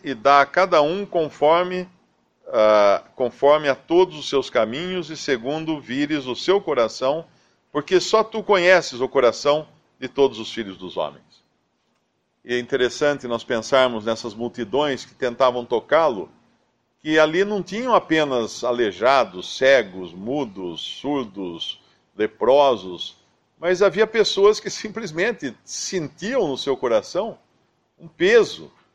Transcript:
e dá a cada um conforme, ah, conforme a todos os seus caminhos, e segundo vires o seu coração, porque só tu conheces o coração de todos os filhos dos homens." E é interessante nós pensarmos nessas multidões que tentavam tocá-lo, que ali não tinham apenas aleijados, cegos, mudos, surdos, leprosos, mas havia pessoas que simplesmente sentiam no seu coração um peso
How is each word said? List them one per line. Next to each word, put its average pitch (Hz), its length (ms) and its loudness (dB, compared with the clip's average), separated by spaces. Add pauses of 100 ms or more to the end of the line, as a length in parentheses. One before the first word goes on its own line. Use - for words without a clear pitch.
e 139 100 -6
dá 139 280 6
a 135 40 4
cada 175 380 2
um 185 200 -2
conforme, 175 840 0 (580)
ah, 107 560 4 (120)
conforme 143 520 2
a 135 60 2
todos 165 460 0
os - 100 -12
seus 139 220 -2
caminhos, 151 580 -4
e 156 80 -12
segundo 147 600 -4
vires 139 480 -4
o 120 80 -6
seu 196 260 0
coração, 139 640 -2 (460)
porque 147 280 0
só 220 240 2
tu 214 200 -6
conheces 175 580 2
o 127 80 -2
coração 143 580 2 (320)
de 131 80 -10
todos 127 300 0
os 110 160 -12
filhos 98 240 -10
dos 87 180 -14
homens." 73 400 -8 (1120)
E 120 80 -4
é 123 60 0
interessante 127 680 -2
nós 117 160 -4
pensarmos 120 640 0
nessas 110 300 -6
multidões 120 680 -4
que - 120 -20
tentavam 123 500 0
tocá-lo, 120 640 0 (720)
que 156 160 0
ali 156 260 4
não 202 200 -4
tinham 233 320 -2
apenas 143 680 0
aleijados, 113 920 0
cegos, 95 560 2
mudos, 95 640 -8
surdos, 101 1040 -8 (340)
leprosos, 110 1040 0 (420)
mas 175 220 -2
havia 202 240 4
pessoas 214 540 2
que - 100 -10
simplesmente 185 960 -6
sentiam 190 840 -6
no 131 100 -4
seu 131 200 -4
coração 139 600 -2 (600)
um 165 80 -20
peso 175 640 0 (240)